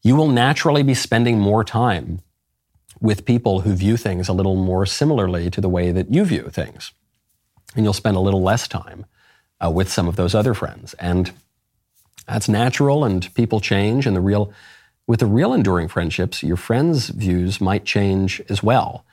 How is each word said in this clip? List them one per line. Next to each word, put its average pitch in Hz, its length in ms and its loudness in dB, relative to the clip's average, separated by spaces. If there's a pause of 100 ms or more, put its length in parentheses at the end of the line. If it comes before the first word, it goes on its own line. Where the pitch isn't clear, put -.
you 123 120 4
will 156 120 4
naturally 143 560 2
be 135 100 2
spending 117 460 0
more 104 240 2
time 90 580 -2 (800)
with 107 240 0
people 110 360 2
who 101 120 0
view 98 240 2
things 90 320 -4
a 95 40 -2
little 95 220 0
more 95 300 0
similarly 95 640 -2
to 95 100 -6
the 98 100 -2
way 90 220 0
that 92 220 -2
you 180 100 4
view 101 280 -2
things. - 400 -10 (840)
And 113 80 0
you'll 104 100 2
spend 101 220 0
a 92 40 0
little 95 240 2
less 101 240 0
time, - 400 -12 (520)
uh, 85 120 0
with 90 200 0
some 90 160 0
of 95 100 -4
those 95 180 0
other 110 180 2
friends. - 460 -10
And 90 320 -2 (960)
that's 110 200 -4
natural, 131 560 0
and 95 300 -2
people 113 260 0
change, 104 460 0
and 107 100 0
the 90 60 0
real, 101 320 0 (540)
with 117 140 2
the 120 40 4
real 127 260 2
enduring 95 360 2
friendships, 85 560 -4
your 85 140 0
friends' 135 500 0
views 90 520 -2
might 98 260 -2
change 95 600 0
as 101 140 -4
well. 113 520 0